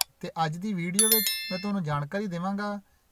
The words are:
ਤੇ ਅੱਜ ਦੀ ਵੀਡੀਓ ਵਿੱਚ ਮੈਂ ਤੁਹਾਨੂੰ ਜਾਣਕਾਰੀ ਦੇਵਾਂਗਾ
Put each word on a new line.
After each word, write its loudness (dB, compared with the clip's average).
ਤੇ -6
ਅੱਜ 0
ਦੀ -4
ਵੀਡੀਓ 2
ਵਿੱਚ 4
ਮੈਂ -2
ਤੁਹਾਨੂੰ 0
ਜਾਣਕਾਰੀ 0
ਦੇਵਾਂਗਾ -2